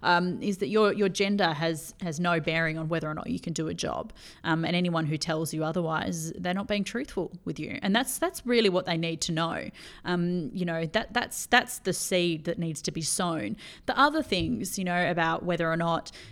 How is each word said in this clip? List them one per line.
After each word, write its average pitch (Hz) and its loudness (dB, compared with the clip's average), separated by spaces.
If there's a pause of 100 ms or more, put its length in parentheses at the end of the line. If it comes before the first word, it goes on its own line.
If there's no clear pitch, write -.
um, 175 4
is 196 0
that 151 -2
your, 214 6
your 202 2
gender 196 2
has, 156 -2 (100)
has 165 -2
no 175 4
bearing 160 0
on 160 -4
whether 160 0
or 151 -4
not - -6
you - -4
can 175 -6
do 156 -2
a 170 -4
job. - -4 (320)
Um, 165 2
and 165 0
anyone 170 2
who 151 0
tells 160 -2
you 156 -2
otherwise, 160 -2
they're 180 -2
not 202 -2
being 208 0
truthful 233 -4 (120)
with 160 -6
you. - -8
And 196 2
that's, 254 -2
that's 359 -4
really 233 6
what 180 2
they 175 0
need 165 -2
to 175 -2
know. 165 -2 (340)
Um, 175 0
you 180 -2
know, 165 0
that, 214 -2
that's, - -2
that's - 4
the 190 0
seed 175 2
that 175 -2
needs 165 -4
to 160 -2
be 160 -4
sown. 165 -2 (300)
The - 2
other 294 6
things, 196 -2
you 190 -2
know, 175 2
about 165 2
whether 170 0
or 165 0
not, 165 -2 (200)